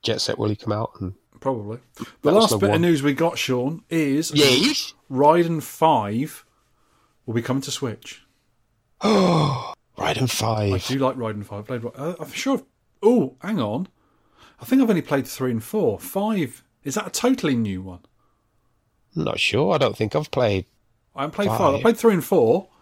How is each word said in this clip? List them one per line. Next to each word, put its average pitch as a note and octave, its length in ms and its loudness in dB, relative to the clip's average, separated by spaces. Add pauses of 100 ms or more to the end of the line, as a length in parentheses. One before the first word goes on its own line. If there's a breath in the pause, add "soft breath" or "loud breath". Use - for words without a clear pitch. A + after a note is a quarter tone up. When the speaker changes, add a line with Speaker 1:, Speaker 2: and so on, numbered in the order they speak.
Speaker 1:
Jet G#2+ 200 -2
Set - 160 -4
Willy G#2+ 180 -2
come - 160 -6
out. G#2+ 280 -4
And F2+ 120 -6 (280)
Speaker 2:
Probably. A#2 380 -6 (180)
The - 100 -14 (180 loud breath)
Speaker 1:
Metal F3 160 6
Speaker 2:
last A3 100 4
Speaker 1:
Slug G#2+ 120 2
Speaker 2:
bit G3+ 80 4
Speaker 1:
one. G#3 60 4
Speaker 2:
of E3 40 4
news E3 220 4
we C#3+ 100 2
got, E3 240 0
Sean, C3 540 -2
is D#3 440 0
Speaker 1:
Yes? D3 600 2 (160)
Speaker 2:
Raiden D#3 520 4
five B2+ 840 -2 (840)
will A2+ 80 -6
be A#2 80 0
coming C3 200 -2
to C#3 80 -10
Switch. - 520 -10 (400)
Speaker 1:
<gasps> - 400 -20
Raiden D#3 1300 0
five. G#2+ 440 0
Speaker 2:
I F#2+ 40 0
do C3 200 -4
like C3+ 180 0
Raiden G#2+ 280 -6
five. G#2 220 -12
Played, A#2+ 180 -8
uh, D3 360 -8
I'm C3+ 120 -14
sure C4+ 260 -2
I've - 60 -10 (380)
oh, G#3 400 4
hang F#3+ 180 -4
on. A#2 280 -4 (720 soft breath)
I - 40 -16
think C4 180 4
I've A#3 60 4
only F#3 140 2
played C#3 240 -2
three B2+ 240 -4
and A2+ 120 -2
four. C3 360 -2
Five, G3 640 -4 (200)
is C#3 120 -6
that F3+ 120 -4
a F3 40 -12
totally G#3+ 440 0
new G2+ 280 -2
one? F#2 180 -14 (1160)
Speaker 1:
I'm - 80 -2
not - 160 -2
sure. E3+ 340 0
I - 40 2
don't A2+ 180 0
think A2 200 -4
I've D3+ 140 -4
played G#2 340 0 (500)
Speaker 2:
I C3+ 80 -6
haven't D3+ 120 -6
played G3+ 140 -2
five. - 120 0
I D#3 140 4
Speaker 1:
five. C#3 80 -2
Speaker 2:
played A3+ 140 4
three A3+ 180 4
and D#3+ 100 0
four D3 440 2 (140)